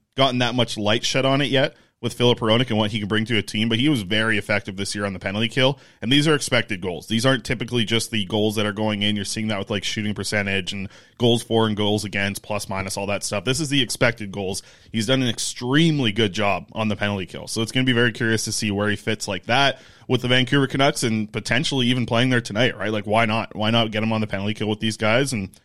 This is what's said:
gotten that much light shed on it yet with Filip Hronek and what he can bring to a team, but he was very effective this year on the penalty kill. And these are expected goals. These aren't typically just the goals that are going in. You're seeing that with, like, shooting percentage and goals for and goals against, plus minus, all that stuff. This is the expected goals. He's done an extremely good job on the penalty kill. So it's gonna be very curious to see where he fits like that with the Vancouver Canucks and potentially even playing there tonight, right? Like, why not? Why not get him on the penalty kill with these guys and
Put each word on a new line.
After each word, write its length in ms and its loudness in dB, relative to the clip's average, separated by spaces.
gotten 220 2
that 160 0
much 240 0
light 260 2
shed 220 0
on 160 2
it 80 -2
yet 260 2
with 120 -4
Filip 260 4
Hronek 300 4
and 80 0
what 140 2
he 80 -4
can 100 -4
bring 160 0
to 140 0
a 40 2
team, 280 -2
but 80 2
he 100 2
was 140 2
very 340 0
effective 400 -2
this 180 -6
year 120 -2
on 80 -4
the 40 -10
penalty 300 -2
kill. 300 2
And 100 -2
these 160 4
are 60 4
expected 480 -2
goals. 240 -6
These 180 0
aren't 200 2
typically 420 -2
just 240 -2
the 160 -4
goals 300 0
that 100 0
are 80 -2
going 260 -2
in. 160 0
You're 80 -4
seeing 220 -4
that 120 -2
with, 120 -6
like, 140 -4
shooting 280 -4
percentage 640 -2
and 160 -8
goals 260 4
for 240 2
and 80 0
goals 300 0
against, 380 -4
plus 260 -6
minus, 300 -6
all 80 -4
that 180 -2
stuff. 220 -4
This 120 0
is 120 -4
the 100 2
expected 520 -2
goals. 300 -6
He's 140 -2
done 160 2
an 80 0
extremely 840 0
good 220 0
job 380 -2
on 160 -2
the 80 -2
penalty 280 -2
kill. 240 -12
So 140 -4
it's 100 -4
gonna 140 0
be 60 4
very 200 4
curious 320 0
to 80 -6
see 180 -2
where 200 0
he 60 -2
fits 300 -6
like 200 -6
that 340 2
with 140 0
the 80 -2
Vancouver 380 4
Canucks 380 0
and 280 0
potentially 540 0
even 180 2
playing 240 2
there 140 2
tonight, 340 0
right? 160 -4
Like, 140 -4
why 180 4
not? 320 -2
Why 140 0
not 220 2
get 100 -2
him 100 0
on 80 0
the 60 -2
penalty 260 -4
kill 160 -4
with 120 -2
these 180 -2
guys 340 2
and 320 -6